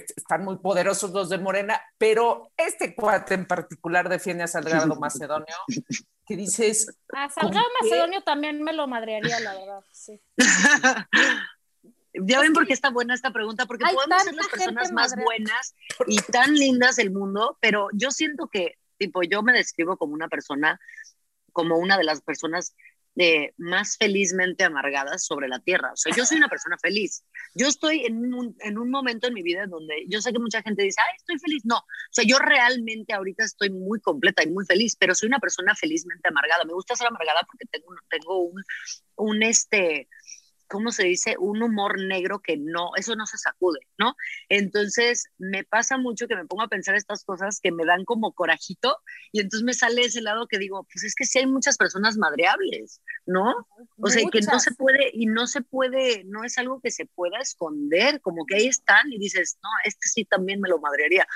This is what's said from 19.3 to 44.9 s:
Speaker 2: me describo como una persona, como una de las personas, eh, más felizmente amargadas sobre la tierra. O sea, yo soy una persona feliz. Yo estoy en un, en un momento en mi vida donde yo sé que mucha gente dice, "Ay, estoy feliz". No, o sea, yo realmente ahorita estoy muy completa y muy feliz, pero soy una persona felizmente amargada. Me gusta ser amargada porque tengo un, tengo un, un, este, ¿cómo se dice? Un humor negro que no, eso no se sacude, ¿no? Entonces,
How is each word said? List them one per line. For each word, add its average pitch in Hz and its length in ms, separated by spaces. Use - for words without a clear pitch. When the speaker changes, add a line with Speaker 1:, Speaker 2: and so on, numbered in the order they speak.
Speaker 2:
me 247 120
describo 180 420
como 147 160
una 160 160
persona, 151 500
como 165 260
una 190 180
de 175 80
las 156 160
personas, 160 560
eh, 160 400
más 185 400
felizmente 190 680
amargadas 143 600
sobre 143 240
la 127 120
tierra. 147 320
O - 40
sea, 160 180
yo 247 120
soy 320 100
una 302 120
persona - 300
feliz. 190 460
Yo 226 120
estoy 302 400
en 233 280
un, 240 260
en 208 180
un 240 120
momento 254 360
en 247 80
mi 196 80
vida 175 240
donde 156 420
yo 208 120
sé 226 120
que 233 60
mucha 226 240
gente 208 200
dice, 196 180
"Ay, 311 160
estoy 339 220
feliz". 302 260
No, 233 140
o - 60
sea, 240 160
yo 254 120
realmente 240 760
ahorita 190 300
estoy 208 260
muy 190 300
completa - 420
y 156 80
muy 190 160
feliz, 208 300
pero 185 180
soy 214 140
una 262 120
persona 185 340
felizmente 170 540
amargada. 160 360
Me 160 100
gusta 190 220
ser 240 100
amargada 170 400
porque - 240
tengo 151 180
un, - 80
tengo 170 360
un, 180 180
un, 214 260
este, 190 640
¿cómo 214 220
se 208 140
dice? 180 340
Un 208 240
humor 202 380
negro 190 400
que 160 160
no, 165 400
eso 208 180
no 214 120
se 220 100
sacude, 165 440
¿no? 233 180
Entonces, 208 880